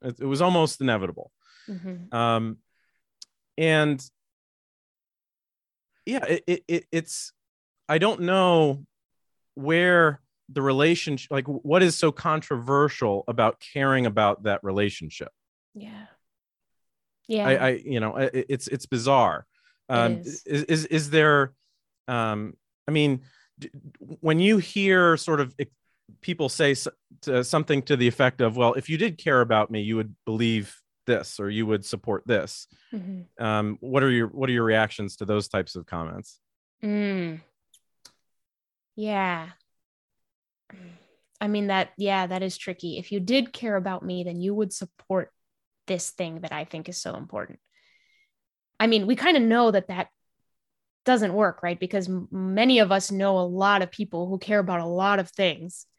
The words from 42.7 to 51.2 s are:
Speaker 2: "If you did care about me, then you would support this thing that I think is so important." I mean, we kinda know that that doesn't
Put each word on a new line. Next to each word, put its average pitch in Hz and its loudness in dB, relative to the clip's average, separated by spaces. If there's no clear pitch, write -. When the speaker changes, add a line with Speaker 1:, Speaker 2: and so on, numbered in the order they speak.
Speaker 2:
"If 180 -10
you 202 -2
did 226 0
care 214 -4
about 185 -6
me, 180 -6
then 175 -8
you 196 -2
would 208 -4
support - -6
this 180 -6
thing 165 -10
that 165 -10
I 151 -8
think 165 -14
is 175 -10
so - -10
important." - -12
I 226 4
mean, 214 2
we 247 4
kinda 311 4
know 233 4
that 190 0
that 180 -8
doesn't 214 2